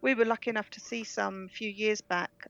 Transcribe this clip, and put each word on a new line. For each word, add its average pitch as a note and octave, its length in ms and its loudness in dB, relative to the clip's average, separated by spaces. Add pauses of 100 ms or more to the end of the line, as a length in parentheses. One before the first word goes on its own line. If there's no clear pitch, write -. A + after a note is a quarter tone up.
We C4 120 6
were A3+ 120 6
lucky A3+ 240 0
enough A3 200 -4
to - 100 -16
see A#3 240 -8
some F#3+ 440 -4
few G#3+ 220 -6
years G#3 320 0
back, F3 280 -2 (200)